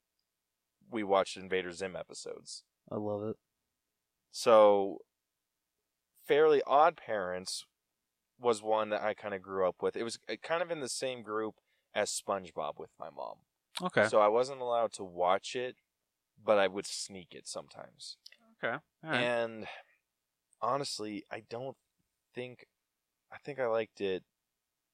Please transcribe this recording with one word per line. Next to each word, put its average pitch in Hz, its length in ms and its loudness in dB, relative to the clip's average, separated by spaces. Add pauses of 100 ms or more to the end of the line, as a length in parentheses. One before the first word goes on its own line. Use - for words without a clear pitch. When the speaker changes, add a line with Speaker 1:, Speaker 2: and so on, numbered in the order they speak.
(920)
Speaker 1:
we 117 120 -4
watched 95 340 2
Invader 92 340 -4
Zim 87 240 -8
episodes. - 680 -14 (280)
Speaker 2:
I 110 60 -6
love 104 260 -6
it. 110 120 -6 (960)
Speaker 1:
So 104 680 8 (1300)
Fairly 151 400 6
Odd 156 300 6
Parents 92 680 -6 (760)
was 120 220 2
one 110 280 0
that 107 120 0
I 104 140 -2
kinda 101 240 -8
grew 95 280 0
up 87 140 -4
with. 95 140 0
It 104 80 -4
was, 113 160 -8 (100)
uh, 113 140 -4
kind 165 180 -2
of 175 80 -6
in 165 120 -6
the 123 80 -6
same 123 340 -6
group 107 320 -6 (400)
as 104 160 0
SpongeBob 85 680 -6
with 78 220 -14
my 80 100 -12
mom. 67 280 -12 (440)
Speaker 2:
Okay. 147 260 2
Speaker 1:
So 113 140 4
I 104 60 6
wasn't 127 340 0
allowed 120 320 0
to 107 100 -12
watch 90 520 0
it, 123 220 -6 (680)
but 104 160 4
I 98 80 4
would 95 180 -4
sneak - 480 -12
it - 140 -18
sometimes. - 680 -16 (460)
Speaker 2:
Okay. 120 120 -4
All - 340 -16
right. 139 140 -2
Speaker 1:
And 117 440 -2 (960)
honestly, 107 680 -4
I 110 180 -10
don't 123 280 -10 (580)
think, 123 320 -14 (640)
I - 60 -20
think 143 220 -12
I 131 60 0
liked 113 340 -2
it 95 240 -2 (720)